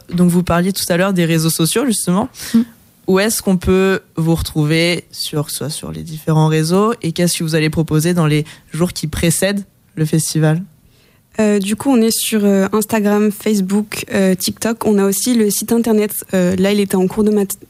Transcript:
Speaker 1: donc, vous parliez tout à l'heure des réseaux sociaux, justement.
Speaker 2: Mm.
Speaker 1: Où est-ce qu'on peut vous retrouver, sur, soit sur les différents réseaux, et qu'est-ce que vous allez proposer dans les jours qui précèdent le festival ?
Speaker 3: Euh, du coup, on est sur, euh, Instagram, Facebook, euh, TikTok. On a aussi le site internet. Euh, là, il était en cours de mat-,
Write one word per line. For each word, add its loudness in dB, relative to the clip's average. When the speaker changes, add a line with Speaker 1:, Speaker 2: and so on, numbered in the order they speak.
Speaker 1:
donc, 4
vous 2
parliez 2
tout -4
à 2
l'heure 2
des 2
réseaux 2
sociaux, 0
justement. 0
Speaker 2:
Mm. 6
Speaker 1:
Où 2
est-ce 0
qu'on 2
peut 2
vous 2
retrouver, 0
sur, -6
soit -8
sur -10
les -10
différents 0
réseaux, 0
et -4
qu'est-ce -2
que -6
vous -4
allez 2
proposer 0
dans 2
les 0
jours -2
qui -8
précèdent 0
le -2
festival ? 0
Speaker 3:
Euh, 2
du -2
coup, -2
on 4
est 2
sur, -2
euh, 4
Instagram, 0
Facebook, -2
euh, 2
TikTok. -4
On 4
a 2
aussi 0
le 2
site -4
internet. 2
Euh, 2
là, 2
il 2
était 0
en 2
cours 0
de 2
mat-, -2